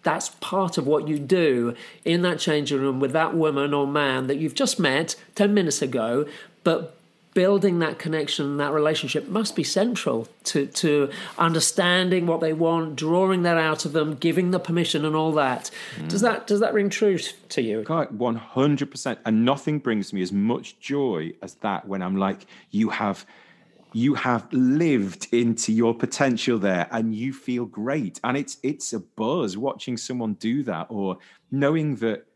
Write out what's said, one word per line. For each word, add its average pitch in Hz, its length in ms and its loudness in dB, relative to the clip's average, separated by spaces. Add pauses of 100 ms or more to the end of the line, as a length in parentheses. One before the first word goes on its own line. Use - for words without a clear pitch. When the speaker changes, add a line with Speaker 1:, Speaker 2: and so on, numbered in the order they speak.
Speaker 1:
that's - 260 -2 (100)
part 185 380 -2
of 135 100 -2
what 147 200 2
you 151 120 -2
do 131 540 2 (320)
in 170 160 2
that 175 180 0
changing 147 400 0
room 135 200 0
with 135 120 0
that 160 240 2
woman 147 380 2
or 143 120 2
man 139 420 0
that 139 100 -2
you've 156 160 -4
just - 260 0
met 151 360 0 (200)
ten 202 180 4
minutes 175 280 2
ago, 127 440 0 (380)
but 165 300 0 (400)
building 185 460 4
that 160 200 0
connection, 151 580 -2
that 143 140 0
relationship 151 560 0
must 208 280 -2
be - 80 0
central 185 640 -2 (160)
to, 139 240 -2
to 147 420 0 (280)
understanding 180 880 2
what 165 140 2
they 160 140 2
want, 165 420 0
drawing 180 480 2
that 170 140 4
out 160 280 0
of 147 80 -4
them, 156 220 0
giving 175 360 0
the 185 80 0
permission 165 440 0
and 156 120 0
all 156 180 2
that. 131 360 0 (300)
Speaker 2:
Mm. 156 100 -8
Speaker 1:
Does 190 120 0
that, 226 260 2
does 208 140 2
that 220 120 2
ring 202 160 2
true 196 280 2
t-, - 160 -6 (160)
to - 120 -2
you? 110 220 -2
Speaker 2:
God, 156 340 -2
one 117 200 0
hundred 139 520 2
percent. - 360 -6
And 110 180 4
nothing 143 360 2
brings 107 340 -2
me 95 80 -2
as 92 100 -2
much 104 480 -2
joy 117 540 -2 (100)
as 95 120 -14
that 98 320 -4
when 98 140 -4
I'm 92 140 -2
like, 98 300 -2 (260)
you 107 180 0
have 101 360 -4 (680)
you 127 220 2
have 120 360 -2
lived 127 800 2
into 117 380 2
your 113 240 4
potential 120 640 0
there 92 320 2
and 113 240 -2
you 131 180 -4
feel 123 320 -4
great. 113 580 -4
And 127 140 0
it's, 139 260 -6
it's - 300 -4
a 110 60 -4
buzz 110 580 -4
watching 123 400 -6
someone 117 380 -4
do 123 280 -2
that 87 260 -6
or 98 280 -4 (340)
knowing 143 460 0
that 110 280 -2 (100)